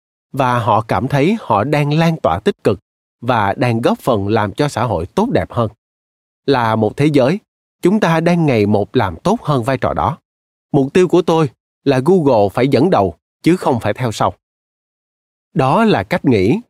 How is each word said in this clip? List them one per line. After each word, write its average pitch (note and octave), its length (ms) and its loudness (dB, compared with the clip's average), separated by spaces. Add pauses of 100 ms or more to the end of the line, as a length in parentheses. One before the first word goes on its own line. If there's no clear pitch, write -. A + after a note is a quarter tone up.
(320)
và B2 260 0
họ A2 220 0
cảm A2+ 280 -4
thấy D3+ 320 0
họ G#2 240 -2
đang D3 300 -2
lan E3 280 0
tỏa E2 220 0
tích - 200 -4
cực G2+ 140 0 (420)
và A2+ 360 0
đang A#2+ 240 0
góp F#3 180 0
phần G2+ 300 -2
làm G#2 240 -2
cho D3 160 -2
xã - 160 -4
hội F#2+ 220 -4
tốt A3 240 -2
đẹp G#2 220 -2
hơn. A#2 180 -2 (760)
Là A#2 300 0
một A2 200 -2
thế C#3 100 0
giới, C#3+ 320 2 (440)
chúng G3+ 180 2
ta E3 200 0
đang E3+ 260 0
ngày A2 200 2
một G#2 300 0
làm F#2+ 200 -2
tốt G#3+ 260 -2
hơn C#3 200 -2
vai B2+ 160 -2
trò - 140 -2
đó. G2+ 260 -2 (540)
Mục C#3 200 0
tiêu F#3 160 2
của F3+ 140 2
tôi D#3+ 280 0 (340)
là C3 200 2
Google C#3 480 4
phải B2+ 160 0
dẫn C#3 220 2
đầu, G2+ 240 0 (280)
chứ E3 140 2
không C3+ 240 -2
phải G#2 120 -4
theo A#2 200 -4
sau." G2+ 220 -2 (1200)
Đó D3+ 300 2
là D3 180 0
cách F3 220 -6
nghĩ A#2+ 440 2